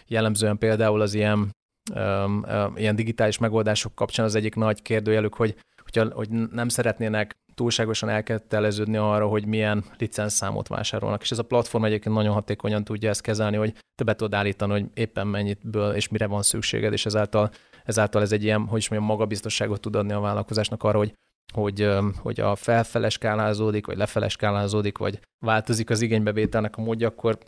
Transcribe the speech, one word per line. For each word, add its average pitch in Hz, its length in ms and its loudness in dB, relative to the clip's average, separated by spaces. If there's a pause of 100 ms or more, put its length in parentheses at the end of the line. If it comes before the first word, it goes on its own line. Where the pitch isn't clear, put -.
jellemzően 110 500 2
például 110 440 4
az 101 120 0
ilyen, 104 420 2 (380)
öm, 101 540 -2
ö, 104 180 0 (100)
ilyen 107 200 0
digitális 110 420 0
megoldások 107 580 0
kapcsán 110 300 -2
az 107 100 0
egyik 107 200 -2
nagy 110 260 0
kérdőjelük, 107 520 0
hogy, 110 220 0 (280)
hogyha, 110 320 0
hogy 110 140 -6
n-, 113 220 -2
nem 120 180 -2
szeretnének 107 720 -2 (140)
túlságosan 113 540 0
elköteleződni 107 880 0
arra, 107 300 2
hogy 107 180 0
milyen 107 380 2 (140)
licenszszámot 104 720 -4
vásárolnak. 104 540 -4
És - 100 -4
ez 113 80 -2
a 117 40 0
platform 117 400 2
egyébként 107 320 0
nagyon 107 180 2
hatékonyan 104 500 -2
tudja 107 260 -2
ezt 101 120 -2
kezelni, 107 360 0
hogy 110 180 0 (200)
te - 80 -4
be 110 120 2
tudod 104 180 -2
állítani, 101 380 0
hogy 101 220 0
éppen 104 340 -4
mennyitből 104 640 -2
és 101 140 -2
mire 107 180 -2
van 101 160 -2
szükséged, 107 520 0
és 104 120 -2
ezáltal, 104 460 2 (320)
ezáltal 107 380 2
ez 104 100 2
egy 107 120 0
ilyen, 107 240 2
hogy 113 100 -2
is 107 120 -2
mondjam, 107 220 0
magabiztosságot 107 720 -2
tud 107 140 -2
adni 104 180 0
a 104 60 0
vállalkozásnak 104 640 -2
arra, 107 140 4
hogy, 104 160 2 (400)
hogy, 104 280 0
öm, 101 360 2
hogy 110 220 -6
a 101 160 2
felfele 117 540 2
skálázódik, 107 760 0
vagy 95 120 -6
lefele 104 300 0
skálázódik, 101 720 0
vagy 95 220 -4 (260)
változik 110 440 0
az 110 120 2
igénybevételnek 107 760 0
a 113 40 -4
módja, 113 260 0
akkor, 110 300 -2 (100)